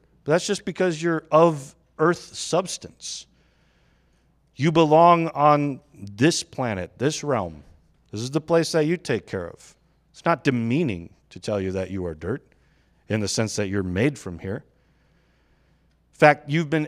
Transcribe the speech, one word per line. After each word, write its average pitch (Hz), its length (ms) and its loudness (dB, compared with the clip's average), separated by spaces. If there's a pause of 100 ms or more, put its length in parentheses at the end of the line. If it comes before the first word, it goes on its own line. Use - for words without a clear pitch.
(240)
but 143 100 0
that's 180 120 0
just 202 200 -4
because 175 360 -2
you're 165 300 -2
of 156 440 4 (220)
earth 165 380 0
substance. - 920 -6 (1300)
You 151 160 0
belong 165 580 6
on 143 520 2 (120)
this 104 500 0
planet, 104 540 -6
this 147 260 -4
realm. 92 400 -4 (480)
This 104 100 -8
is 127 100 -8
the 151 100 -2
place 165 320 0
that 160 120 2
you 170 120 -2
take 117 280 -6
care 90 220 -8
of. - 280 -20 (360)
It's - 140 -20
not 165 180 0
demeaning 117 680 -2 (180)
to - 100 -20
tell 104 200 -4
you 95 120 -4
that 92 180 -4
you 92 160 -6
are 85 80 -6
dirt 87 300 -8 (640)
in 107 100 -2
the 101 80 -2
sense 110 280 -4
that 104 120 -2
you're 98 160 -2
made 107 360 -2
from 87 200 -12
here. 101 240 -10 (1500)
In - 40 -20
fact, 147 320 4
you've 156 200 -2
been 151 180 -2